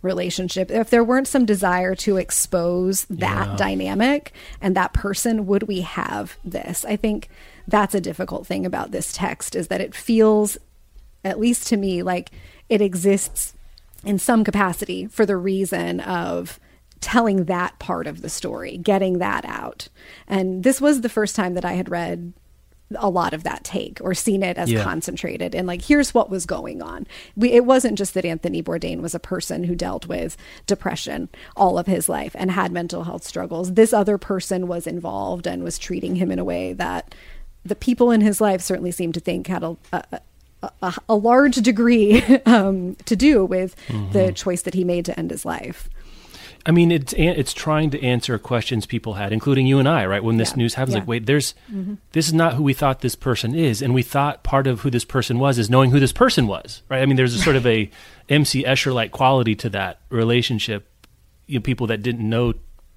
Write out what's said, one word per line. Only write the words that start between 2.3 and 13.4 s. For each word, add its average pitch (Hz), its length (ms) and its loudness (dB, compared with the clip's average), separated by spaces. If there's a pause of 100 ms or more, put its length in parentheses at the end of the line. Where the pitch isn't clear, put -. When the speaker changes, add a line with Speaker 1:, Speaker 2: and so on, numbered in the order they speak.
Speaker 1:
that 185 400 -2
Speaker 2:
Yeah. 202 60 -6
Speaker 1:
dynamic 196 760 0 (280)
and 190 140 0
that 185 180 0
person, 214 540 -2
would 202 160 2
we 196 180 -4
have - 600 -6
this? - 420 -8
I 208 120 -2
think 214 320 -4 (380)
that's 208 280 2
a 190 60 0
difficult 180 440 -8
thing 185 200 -4
about - 260 -6
this 175 220 -6
text, - 420 -6
is 175 120 -4
that 185 140 -4
it - 140 -8
feels, 220 600 4 (680)
at 196 160 -4
least 240 280 0
to 226 100 0
me, 190 260 -2
like 180 280 -4 (380)
it 208 120 4
exists 196 720 0 (500)